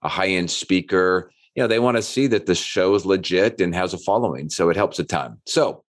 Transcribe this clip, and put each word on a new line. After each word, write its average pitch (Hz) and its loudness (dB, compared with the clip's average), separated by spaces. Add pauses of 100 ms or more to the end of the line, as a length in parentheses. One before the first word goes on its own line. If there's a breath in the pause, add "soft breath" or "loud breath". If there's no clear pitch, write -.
a - -2
high-end 92 -2
speaker. 92 0 (240 soft breath)
You 131 0
know, - 0
they 113 2
wanna 117 2
see 135 0
that 107 0
the 90 2
show 95 0
is 98 0
legit 95 0
and 87 0
has 90 -2
a 90 -8
following. 87 -2
So 85 0
it 82 2
helps 98 -2
a 80 -2
ton. - -6
So, - -2